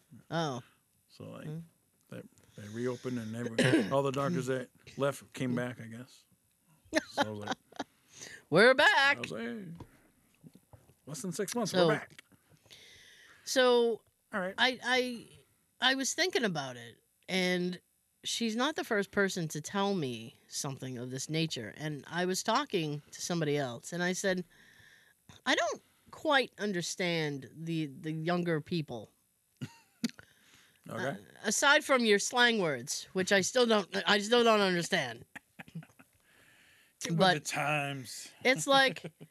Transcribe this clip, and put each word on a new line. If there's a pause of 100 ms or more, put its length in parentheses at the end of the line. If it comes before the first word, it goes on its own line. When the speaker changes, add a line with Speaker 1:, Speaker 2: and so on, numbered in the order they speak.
(300)
Speaker 1:
Oh. (540)
Speaker 2:
So,
like,
Speaker 1:
Hmm. (520)
Speaker 2:
they, (340)
they
reopened
and
they
were,
<coughs>
all
the
doctors
that (280)
left
came
back,
I (100)
guess. (100)
So
I
was
like,
Speaker 1:
<laughs> (640)
We're
back.
Speaker 2:
I
was
like,
"Hey, (1500)
less
than
six
months,
Speaker 1:
So,
Speaker 2:
we're
back." (1200)
Speaker 1:
so (320)
Speaker 2:
All
right.
Speaker 1:
I,
I, (540)
I
was
thinking
about
it, (320)
and (460)
she's
not
the
first
person
to
tell
me (120)
something
of
this
nature.
And
I
was
talking
to
somebody
else,
and
I
said, (1000)
"I
don't (300)
quite
understand (120)
the, (100)
the
younger
people." (500)
Speaker 2:
<laughs> (1200)
Okay.
Speaker 1:
Uh, (300)
aside
from
your
slang
words,
which
I
still
don't, (180)
I
still
don't
understand. (1800)
Speaker 2:
Get
with
Speaker 1:
But
Speaker 2:
the
times. (160)
Speaker 1:
it's
like, (280)